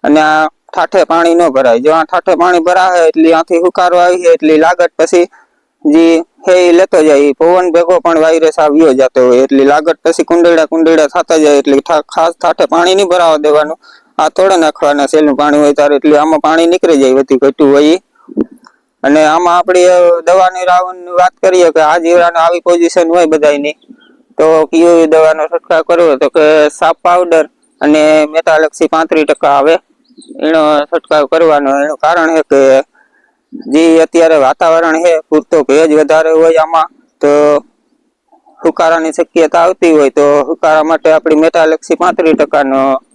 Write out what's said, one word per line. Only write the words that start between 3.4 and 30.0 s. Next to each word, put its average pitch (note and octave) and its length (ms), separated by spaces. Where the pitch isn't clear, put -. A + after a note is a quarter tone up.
હુકારો F3+ 400
આવી F3+ 260
છે E3+ 60
એટલે D#3 280
લાગત F3 400
પછી F3 280
જે E3 380
હે F3+ 220
ઈ - 20
લેતો F3+ 320
જાય. D3+ 160
ઈ C#3+ 140
પવન F3 380
ભેગો E3+ 280
પણ E3 200
વાયરસ D#3+ 400
આ D3+ 80
વ્યો D3+ 260
જાતો B2+ 340
હોય B2 100
એટલે C3+ 260
લાગત D3+ 400
પછી E3 200
કુંડળા E3+ 420
કુંડળા D#3+ 420
થતા E3 300
જાય D3 200
એટલે C#3 220
ઠા-, D3+ 240
ખાસ E3 260
ઠાઠે E3+ 240
પાણી F3 300
નહીં G3 120
ભરાવા E3+ 300
દેવાનું. D3+ 420
આ D#3 120
તોડે F#3+ 280
નાખવાના D3 480
સેલનું D3+ 300
પાણી D3 220
હોય D3 160
ત્યારે C#3+ 220
એટલે D3 220
આમાં D#3 220
પાણી E3 280
નીકળી E3+ 300
જાય C3+ 160
વધુ C3+ 240
ઘટ્યું C#3 340
હોય C#3+ 120
ઈ. E3 160
અને D3+ 220
આમાં E3+ 320
આપણે, F3+ 280
અ, F3 360
દવાની F#3 440
રાઉન્ડની F3+ 460
વાત F3+ 220
કરીએ F3+ 280
કે D#3 100
આ D#3 160
જીવડાને E3+ 420
આવી E3+ 200
પોઝિશન E3+ 500
હોય E3+ 160
બધાયની D3 460
તો D#3+ 280
કયો E3 400
દવાનો D#3 420
છંટકાવ E3 340
કરવો E3+ 340
તો C#3 140
કે D3+ 400
સાપ D#3+ 340
પાવડર F3 460
અને D3+ 500
મેટાલક્સી D#3 560
પાંત્રીસ D#3+ 380
ટકા D3+ 220
આવે C#3+ 300